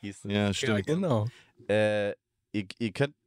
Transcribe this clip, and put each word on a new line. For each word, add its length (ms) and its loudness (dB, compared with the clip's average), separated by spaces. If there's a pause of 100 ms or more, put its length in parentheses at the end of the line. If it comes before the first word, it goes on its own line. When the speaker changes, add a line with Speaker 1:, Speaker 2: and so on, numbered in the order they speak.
Speaker 1:
hieß 260 -12
es. 60 -2
Speaker 2:
Ja, 200 2
stimmt. 340 0
Speaker 3:
Ja, 80 2
genau. 320 2 (420)
Speaker 1:
Äh, 420 2 (420)
ihr, 140 -2 (120)
ihr 140 -2
könnt, 220 -2 (120)